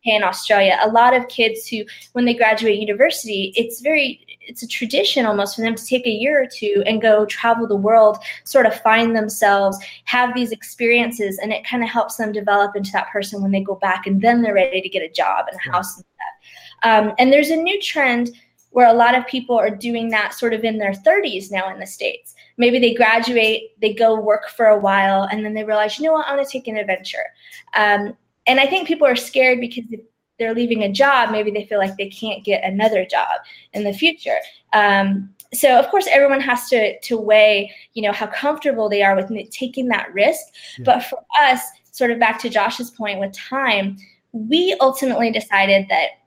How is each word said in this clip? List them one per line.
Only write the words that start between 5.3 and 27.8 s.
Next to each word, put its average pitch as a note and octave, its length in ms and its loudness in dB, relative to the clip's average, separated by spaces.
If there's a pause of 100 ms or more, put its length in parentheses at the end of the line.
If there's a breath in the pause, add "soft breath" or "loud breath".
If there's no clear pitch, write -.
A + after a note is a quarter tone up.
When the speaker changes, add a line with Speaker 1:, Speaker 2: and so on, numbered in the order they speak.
Speaker 1:
for A3+ 60 -6
them A3+ 120 -2
to - 100 -14
take B3 200 -2
a A#3 60 -2
year C4+ 300 0
or B3 60 -2
two G3+ 380 -2
and A3 160 0
go G#3+ 240 4
travel A3+ 420 -2
the G#3 80 -2
world, G#3+ 420 4 (280 loud breath)
sort B3+ 220 4
of G#3+ 140 0
find A3+ 340 2
themselves, G3+ 640 2 (280 loud breath)
have B3 280 0
these A#3+ 200 -2
experiences, A#3 840 -2
and G#3+ 120 -6
it - 140 -6
kinda A#3+ 220 -4
helps A3+ 280 -4
them G#3+ 160 -4
develop G3+ 460 0
into G3 160 -6
that F#3+ 160 -4
person G3+ 320 -6
when G3 100 -2
they G3 100 0
go G3 140 -6
back, F#3+ 320 -2
and G3 140 2
then A#3 200 4
they're G#3+ 120 0
ready F#3 260 2
to F#3 80 -8
get F#3 160 -6
a E3 60 -10
job - 400 -2
and - 100 -14
a - 100 -8
Speaker 2:
Right. F3+ 60 -4
Speaker 1:
house F#3+ 220 -4
and - 80 -20
stuff. - 260 -16 (520 loud breath)
Um, G#3+ 340 4
and B3+ 160 6
there's D4 160 4
a D#4+ 60 2
new F#4 260 -2
trend A#3+ 480 -2 (400 soft breath)
where B3 180 6
a A3+ 60 8
lot A#3+ 220 4
of B3+ 100 0
people B3 320 -2
are G#3+ 140 2
doing A3+ 380 -6
that G#3+ 260 -2
sort A3+ 180 -2
of A3 120 -4
in A3 120 -2
their G3 160 -2
thirties A3 560 0
now F#3+ 240 -6
in F#3+ 60 -16
the F#3+ 80 -14
States. - 480 -10 (220 soft breath)
Maybe A#3+ 200 2
they A#3 160 2
graduate, A3+ 760 2 (100)
they G#3+ 120 0
go A3+ 260 2
work G#3 300 -2
for A3+ 180 2
a G#3 100 6
while, G3 540 2
and G#3+ 120 -6
then G#3+ 120 -6
they G#3+ 80 -6
realize, G#3+ 340 -2
"You D4 80 -4
know D#4+ 80 2
what, D#4 140 0
I C#4 80 -6
wanna C#4 100 -2
take C4 220 -10
an A3 100 -8
adventure." F#3+ 480 -6 (480 loud breath)
Um, G#3 420 0 (320)